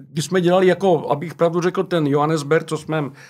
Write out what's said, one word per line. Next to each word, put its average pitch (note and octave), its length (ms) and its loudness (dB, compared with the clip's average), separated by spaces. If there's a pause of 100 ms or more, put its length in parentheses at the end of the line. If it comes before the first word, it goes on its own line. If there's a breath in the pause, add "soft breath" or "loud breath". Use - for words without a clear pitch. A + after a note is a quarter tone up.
(120)
když D#3 120 -4
jsme F#3+ 160 0
dělali, F3+ 260 4
jako, F3 440 2
abych C#3+ 240 -4
pravdu E3+ 260 0
řekl, F3 240 -2
ten E3 220 -2
Johannesberg, D3+ 600 0
co D#3 100 -6
jsme D3+ 280 -4 (260 loud breath)